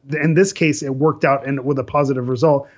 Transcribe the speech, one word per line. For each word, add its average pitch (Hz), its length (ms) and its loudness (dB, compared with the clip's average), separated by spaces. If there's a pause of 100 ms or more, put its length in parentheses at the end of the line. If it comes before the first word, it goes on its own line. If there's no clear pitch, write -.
the, 151 180 -6
in 160 120 2
this 196 180 4
case, 156 300 0
it 135 140 -4
worked 151 280 0
out 139 220 0
and 135 180 -4
with 135 140 0
a 123 60 -4
positive 135 440 -2
result. 139 500 2